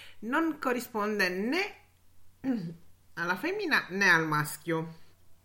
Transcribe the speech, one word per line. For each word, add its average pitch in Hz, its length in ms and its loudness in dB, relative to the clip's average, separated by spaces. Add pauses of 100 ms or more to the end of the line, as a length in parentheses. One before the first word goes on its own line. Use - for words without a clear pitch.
(200)
non 302 400 0
corrisponde 214 720 0
né 269 460 0 (1400)
alla 175 220 -2
femmina 330 540 0
né 190 200 4
al 160 180 6
maschio, 160 680 -2 (500)